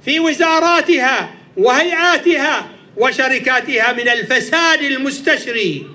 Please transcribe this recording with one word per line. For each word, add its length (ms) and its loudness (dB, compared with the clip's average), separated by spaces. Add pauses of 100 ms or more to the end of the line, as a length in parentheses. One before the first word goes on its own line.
في 140 0
وزاراتها 1120 0 (240)
وهيئاتها 1120 2 (280)
وشركاتها 960 0
من 160 -2
الفساد 720 0
المستشري. 1120 -2